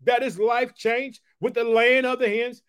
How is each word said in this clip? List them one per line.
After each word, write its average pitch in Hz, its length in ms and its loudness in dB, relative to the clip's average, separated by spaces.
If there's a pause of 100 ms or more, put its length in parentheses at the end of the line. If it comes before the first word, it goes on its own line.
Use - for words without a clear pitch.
that 240 220 2
his 226 160 -6
life 240 340 0
changed 247 480 -4 (180)
with 233 140 -4
the 233 100 -2
laying 233 420 4
of 247 120 -2
the 247 100 0
hands 233 420 -4